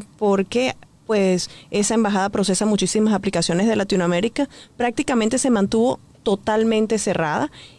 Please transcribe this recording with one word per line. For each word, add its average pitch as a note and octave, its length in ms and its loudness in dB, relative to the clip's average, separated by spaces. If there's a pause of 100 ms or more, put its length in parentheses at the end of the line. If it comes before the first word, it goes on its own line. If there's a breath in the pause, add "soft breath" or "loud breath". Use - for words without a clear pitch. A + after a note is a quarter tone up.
(200)
porque, G#3 560 0 (320)
pues, F#3+ 420 0 (220 loud breath)
esa G#3 240 0
embajada G3+ 340 2
procesa G3+ 380 0
muchísimas G#3+ 480 2
aplicaciones F#3+ 520 0
de A3 100 2
Latinoamérica, G3 760 0 (260 loud breath)
prácticamente A#3+ 640 0
se C#4 100 0
mantuvo A3 520 2 (220)
totalmente A3 760 0
cerrada F3 520 -2 (280 loud breath)